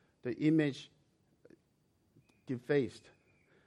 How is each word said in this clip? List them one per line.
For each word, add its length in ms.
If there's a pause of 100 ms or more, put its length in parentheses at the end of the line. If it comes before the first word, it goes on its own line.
(220)
the 160
image 520 (1600)
defaced." 640 (560)